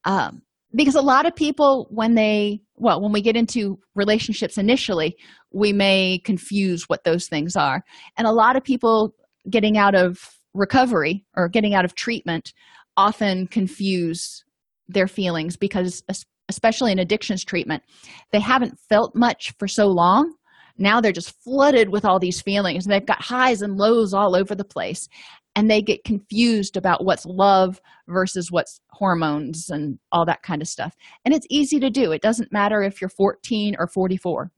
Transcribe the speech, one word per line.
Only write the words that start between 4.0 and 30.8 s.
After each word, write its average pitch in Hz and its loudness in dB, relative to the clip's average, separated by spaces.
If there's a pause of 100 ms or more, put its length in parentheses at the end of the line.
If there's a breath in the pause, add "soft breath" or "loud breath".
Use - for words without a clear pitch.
initially, 196 0 (360 soft breath)
we 208 0
may 190 2
confuse 190 -2
what - -4
those 175 0
things 160 -4
are. 147 0 (340 loud breath)
And 226 0
a 214 2
lot 226 4
of 262 0
people 226 0 (340)
getting 214 2
out 202 4
of 180 2 (340)
recovery 196 0 (100)
or 175 0
getting 208 0
out 180 4
of 175 -6
treatment 175 -6 (440 soft breath)
often 196 0
confuse 185 -4 (460)
their 190 0
feelings 170 -4
because 185 -4
es-, - -10 (240)
especially 226 0
in 185 0
addictions 190 -4
treatment, - -6 (500 loud breath)
they 208 2
haven't 247 -2 (120)
felt 214 2
much - 0
for 196 -8
so 208 2
long. 190 2 (440 soft breath)
Now 208 2
they're 214 2
just 170 -10
flooded 262 4
with 208 -2
all 190 4
these 180 -2
feelings, 185 -2
and 202 2
they've 196 0
got - -2
highs 247 0
and 202 -4
lows 214 2
all 196 2
over 190 0
the 196 -8
place, - -8 (480 loud breath)
and 214 2
they 214 4
get 214 -2
confused 214 -2
about 180 0
what's 185 0
love 190 2 (260 soft breath)
versus 185 -4
what's - -4 (100)
hormones 160 -4
and 151 -8 (120)
all 165 2
that 170 -4
kind 151 -6
of 170 -8
stuff. - -10 (280 soft breath)